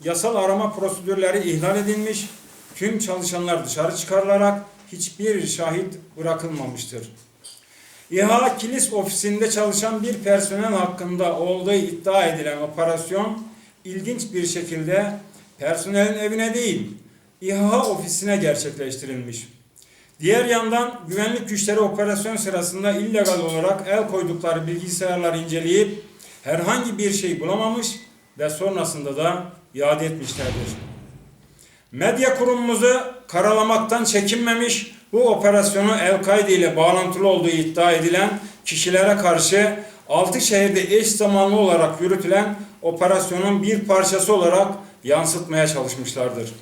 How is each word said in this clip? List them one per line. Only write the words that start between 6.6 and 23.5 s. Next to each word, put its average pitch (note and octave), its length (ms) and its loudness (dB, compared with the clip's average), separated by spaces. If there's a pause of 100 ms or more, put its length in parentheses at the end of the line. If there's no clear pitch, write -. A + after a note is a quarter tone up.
İHA A3+ 460 4
Kilis A#3+ 360 -2
ofisinde G#3 580 -2
çalışan G#3+ 520 -2
bir A#3+ 100 -2
personel G3+ 600 0
hakkında F3+ 600 -2
olduğu F3+ 380 -2
iddia F#3+ 520 2
edilen D3+ 360 -2
operasyon E3+ 840 -2 (420)
ilginç G3+ 480 -8
bir F3 140 -2
şekilde F3 680 -2 (440)
personelin G3+ 600 0
evine A3 340 -2
değil, A#3 380 -2 (500)
İHA G3+ 440 2
ofisine G3 520 -2
gerçekleştirilmiş. C3 1120 -4 (720)
Diğer A3 260 2
yandan A#3 600 0
güvenlik G#3 420 -4
güçleri G#3 300 -2
operasyon G#3 560 0
sırasında F#3+ 560 -2
illegal G3+ 480 0
olarak E3+ 480 -2